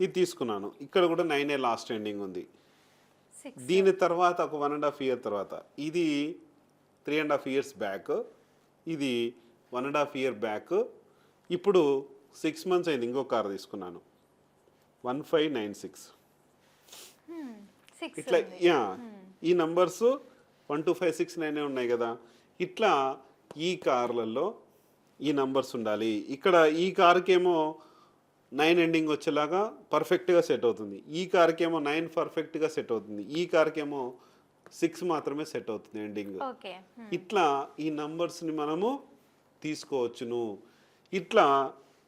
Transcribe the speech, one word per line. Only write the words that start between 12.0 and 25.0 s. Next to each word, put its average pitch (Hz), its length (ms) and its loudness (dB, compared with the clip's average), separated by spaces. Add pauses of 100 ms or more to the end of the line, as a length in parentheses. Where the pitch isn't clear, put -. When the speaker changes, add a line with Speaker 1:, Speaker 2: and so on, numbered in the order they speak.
Speaker 1:
సిక్స్ 156 300 -6
మంత్స్ 175 160 0
అయింది, 123 220 0
ఇంకో 131 140 -2 (100)
కారు 104 220 0
తీసుకున్నాను, 90 440 -14 (1080)
వన్ 135 160 -4
ఫైవ్ 156 380 2
నైన్ 104 140 -6 (100)
సిక్స్. - 220 -16 (1200)
Speaker 2:
Hmm, 302 220 -12 (480)
సిక్స్ 320 180 -10
Speaker 1:
ఇట్లా, 165 200 2
Speaker 2:
ఉంది. - 300 0
Speaker 1:
యా, 131 340 2
Speaker 2:
Hmm. 226 180 -18 (280)
Speaker 1:
ఈ 175 40 6 (100)
నంబర్స్ 170 400 2 (680)
వన్ 147 180 -2
టూ 175 120 2
ఫైవ్ 180 200 0
సిక్స్ 170 180 -4
నైనే 151 220 -4 (100)
ఉన్నాయి 127 240 -2
కదా, 117 220 -2 (440)
ఇట్లా 160 580 0 (500)
ఈ 180 80 -2
కార్లలో 120 800 0 (720)